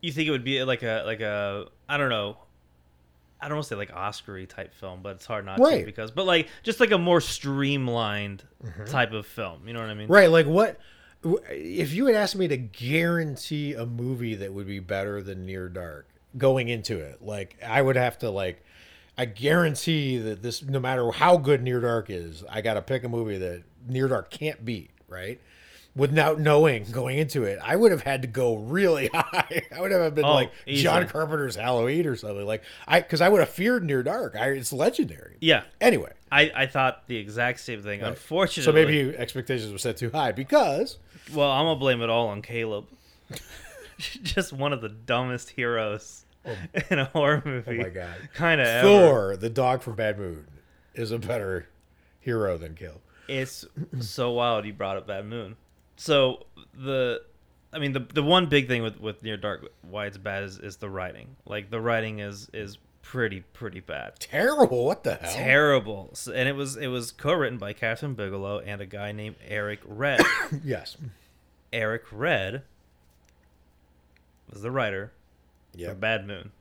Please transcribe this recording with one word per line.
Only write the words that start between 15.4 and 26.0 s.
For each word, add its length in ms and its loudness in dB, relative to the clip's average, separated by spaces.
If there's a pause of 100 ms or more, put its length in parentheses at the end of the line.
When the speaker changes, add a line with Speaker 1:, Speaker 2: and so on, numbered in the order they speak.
Speaker 2:
Near 220 -8
Dark 400 -12 (300)
going 300 4
into 300 -4
it, 240 -12
like, 420 -10
I 180 2
would 140 4
have 240 2
to, 100 -2
like, 340 -4 (540)
I 80 0
guarantee 920 2
that 240 -6
this, 200 -6
no 180 -2
matter 300 2
how 260 8
good 260 4
Near 180 0
Dark 280 0
is, 420 -8
I 120 -6
gotta 200 0
pick 220 -2
a 60 -4
movie 260 -4
that 260 -6 (240)
Near 220 0
Dark 220 -2
can't 340 -8
beat, 260 -6 (180)
right? 320 -10 (540)
Without 440 2